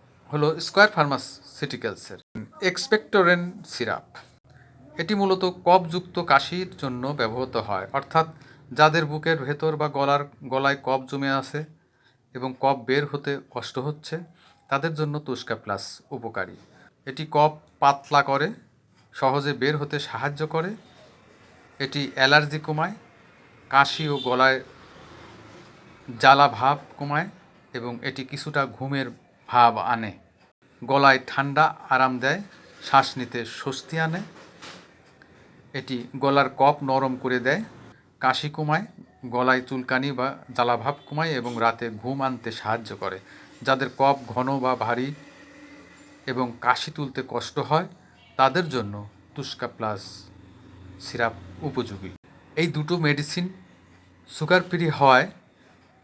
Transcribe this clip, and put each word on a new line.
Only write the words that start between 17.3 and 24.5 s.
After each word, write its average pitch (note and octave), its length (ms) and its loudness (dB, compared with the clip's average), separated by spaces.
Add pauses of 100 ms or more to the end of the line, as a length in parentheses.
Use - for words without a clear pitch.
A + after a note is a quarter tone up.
কফ D3+ 160 6 (300)
পাতলা C#3+ 480 4
করে, C#3 180 2 (680)
সহজে C#3 360 2 (100)
বের D3 200 2
হতে D3 160 -4 (120)
সাহায্য C#3+ 320 -4 (120)
করে, E3 180 -2 (1080)
এটি C#3 220 -4 (140)
অ্যালার্জি D3 500 4
কমায়, D#3+ 300 -2 (760)
কাশি C#3 420 4
ও - 20 -2 (120)
গলায় B2+ 320 4 (1500)